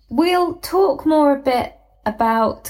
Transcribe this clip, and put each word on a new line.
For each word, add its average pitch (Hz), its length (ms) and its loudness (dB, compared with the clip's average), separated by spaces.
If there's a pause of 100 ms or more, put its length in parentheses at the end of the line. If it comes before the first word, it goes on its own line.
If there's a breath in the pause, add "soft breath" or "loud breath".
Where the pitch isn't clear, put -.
We'll 339 480 0
talk 349 480 -2
more 302 320 4
a 277 40 -14
bit 254 340 -2 (300)
about 226 640 -2